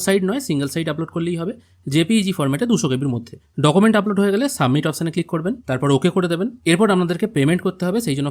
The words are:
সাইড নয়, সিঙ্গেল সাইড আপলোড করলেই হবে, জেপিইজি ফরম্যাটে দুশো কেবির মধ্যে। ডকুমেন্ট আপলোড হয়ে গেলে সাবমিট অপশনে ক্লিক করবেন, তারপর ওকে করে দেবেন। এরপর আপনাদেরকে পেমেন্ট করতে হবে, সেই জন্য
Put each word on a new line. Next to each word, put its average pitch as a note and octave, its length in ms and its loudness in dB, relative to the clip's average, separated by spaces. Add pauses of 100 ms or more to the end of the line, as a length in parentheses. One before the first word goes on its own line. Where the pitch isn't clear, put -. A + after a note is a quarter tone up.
সাইড G3 220 2
নয়, B3+ 180 -2
সিঙ্গেল C#3+ 280 -2
সাইড E3 180 -4
আপলোড D#3+ 220 -6
করলেই E3+ 260 -4
হবে, F3+ 120 -4 (400)
জেপিইজি F#3+ 460 2
ফরম্যাটে D3 340 0
দুশো F3 180 2
কেবির C3 240 -2
মধ্যে। A#2 200 -8 (300)
ডকুমেন্ট G3 360 6
আপলোড G3 220 0
হয়ে G3+ 120 2
গেলে B3+ 120 0 (100)
সাবমিট D3 340 2
অপশনে E3 240 -4
ক্লিক E3+ 200 -4
করবেন, E3+ 200 -2 (140)
তারপর C#3 280 -2
ওকে F3 200 2
করে F3+ 160 0
দেবেন। F#3 160 -2 (220)
এরপর G3 240 2
আপনাদেরকে F3+ 320 0 (100)
পেমেন্ট D3+ 300 2
করতে F3+ 200 -4
হবে, F#3+ 200 -2
সেই C3+ 120 -2
জন্য C#3+ 120 -4